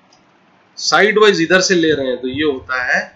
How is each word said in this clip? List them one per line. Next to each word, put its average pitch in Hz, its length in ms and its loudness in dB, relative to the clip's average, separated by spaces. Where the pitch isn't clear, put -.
Sidewise 202 640 2
इधर 175 200 2
से 190 140 0
ले 160 160 2
रहे 139 160 -2
हैं 123 140 -4
तो 131 60 -6
ये 135 160 -4
होता 131 400 -4
है 156 180 -2